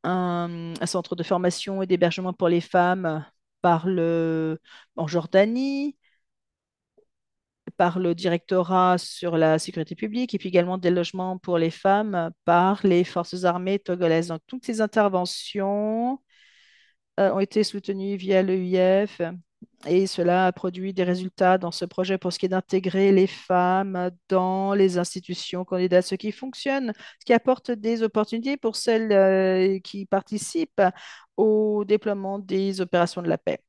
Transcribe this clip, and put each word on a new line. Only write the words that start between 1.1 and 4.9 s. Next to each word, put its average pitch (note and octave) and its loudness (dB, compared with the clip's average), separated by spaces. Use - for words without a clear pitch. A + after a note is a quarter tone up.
de F3 -8
formation F3+ -2
et F#3+ -4
d'hébergement F3+ 0
pour F3+ 0
les E3+ 2
femmes F3 0
par E3+ 2
le, E3 0